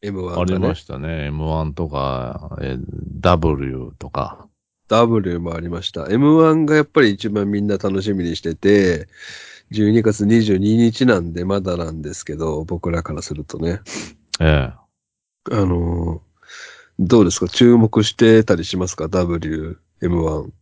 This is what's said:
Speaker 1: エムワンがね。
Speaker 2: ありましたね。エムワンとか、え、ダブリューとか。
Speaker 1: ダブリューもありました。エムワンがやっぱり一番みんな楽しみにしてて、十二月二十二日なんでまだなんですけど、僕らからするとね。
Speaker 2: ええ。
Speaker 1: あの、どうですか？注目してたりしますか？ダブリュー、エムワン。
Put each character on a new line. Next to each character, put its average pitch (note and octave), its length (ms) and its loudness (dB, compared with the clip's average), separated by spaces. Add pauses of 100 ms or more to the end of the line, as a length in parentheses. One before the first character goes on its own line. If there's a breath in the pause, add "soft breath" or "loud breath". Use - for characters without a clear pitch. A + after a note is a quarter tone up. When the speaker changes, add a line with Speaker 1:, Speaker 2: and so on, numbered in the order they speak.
Speaker 1:
エ G#2 80 -8
ム F#2 140 -8
ワ F2 80 -8
ン F2 40 -6
が F2 100 0
ね。 F#2 80 -2
Speaker 2:
あ - 20 -2
り - 20 -2
ま F#2 160 0
し - 120 -20
た C2+ 120 -12
ね。 D2+ 280 -8
エ D2 40 -6
ム D#2 200 -4
ワ D#2+ 120 -2
ン D#2 120 -6
と E2 120 -6
か、 C2+ 760 -6
え、 C2 160 -6 (420)
ダ F2+ 160 6
ブ E2 120 2 (120)
リ C2+ 120 -6
ュ B1+ 160 -10
ー - 100 -18
と C2 100 -14
か。 - 400 -10 (400)
Speaker 1:
ダ A2+ 160 4
ブ A#2 160 2
リ F#2 120 -4
ュ F2 40 -4
ー E2+ 40 -4
も E2+ 140 -6
あ E2 60 -8
り E2+ 80 -8
ま F2 140 -8
し - 100 -10
た。 D2+ 160 -8
エ G2+ 80 0
ム D3 220 6
ワ D#3+ 160 6
ン D#3+ 100 2
が D3+ 100 2
や D3+ 80 4
っ C#3+ 40 0
ぱ - 160 2
り G#2+ 100 4
一 G2+ 160 -6
番 G2+ 220 -2
み G2+ 100 -2
ん G#2 60 -2
な G2+ 100 0
楽 G2 240 -2
し G#2 140 -4
み F#2 100 -2
に E2+ 100 -2
し - 60 -10
て E2 140 -6
て、 F#2 540 4 (640 loud breath)
十 G#2+ 200 2
二 A2+ 100 4
月 G#2+ 260 2
二 A2+ 140 4
十 G#2+ 160 2
二 G#2 220 2
日 A#2 260 2
な A2+ 160 4
ん E2+ 140 -6
で F2 100 -6
ま G2 160 -2
だ F#2 160 -4
な E2+ 140 -6
ん D#2+ 100 -10
で D2 140 -10
す - 100 -14
け D2+ 100 -8
ど、 D#2 300 -4
僕 E2+ 260 -6
ら E2+ 120 -2
か D#2 100 -10
ら D2+ 80 -8
す - 140 -10
る D2 100 -10
と - 140 -14
ね。 E2+ 240 -4 (580 loud breath)
Speaker 2:
え D2 320 2
え。 - 20 -18 (760)
Speaker 1:
あ G#2 140 0
の、 E2+ 560 -2 (760 loud breath)
ど G2+ 220 6
う G2 60 8
で E2+ 40 2
す - 80 -4
か？ F2+ 100 -4
注 A#2+ 280 6
目 A2 260 4
し G#2 120 -2
て A2+ 280 6
た G#2+ 120 2
り F2+ 100 -4
し F#2+ 140 -6
ま F2+ 100 -2
す - 80 -10
か？ D#2 120 -6
ダ F2+ 180 0
ブ E2+ 120 -2
リ D#2+ 120 -6
ュ D#2 220 -8
ー、 - 40 -14 (300)
エ - 20 0
ム E2+ 160 0
ワ - 140 -2
ン。 - 120 -12 (120)